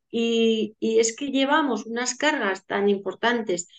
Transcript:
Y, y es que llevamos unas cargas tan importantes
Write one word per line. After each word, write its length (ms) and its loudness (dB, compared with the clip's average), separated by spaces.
Y, 680 0
y 200 2
es 160 2
que 160 -8
llevamos 540 0
unas 300 -4
cargas 500 -2
tan 240 0
importantes 800 -2